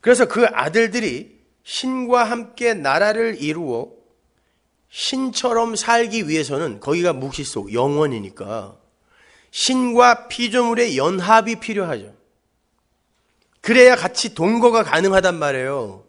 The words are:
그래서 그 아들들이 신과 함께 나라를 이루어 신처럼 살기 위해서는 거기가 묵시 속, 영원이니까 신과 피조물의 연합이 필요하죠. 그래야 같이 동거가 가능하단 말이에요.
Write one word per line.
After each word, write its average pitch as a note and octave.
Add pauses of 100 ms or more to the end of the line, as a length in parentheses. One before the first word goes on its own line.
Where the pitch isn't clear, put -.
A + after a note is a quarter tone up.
그래서 B3
그 A#3
아들들이 F3+ (260)
신과 B3
함께 A#3
나라를 G3+
이루어 D3 (1000)
신처럼 A#3
살기 A3+
위해서는 C#3+
거기가 E3+
묵시 C3+
속, G2+
영원이니까 A2+ (760)
신과 B3
피조물의 A#3
연합이 F#3+
필요하죠. F3 (1500)
그래야 B3
같이 -
동거가 A3+
가능하단 F#3
말이에요. C3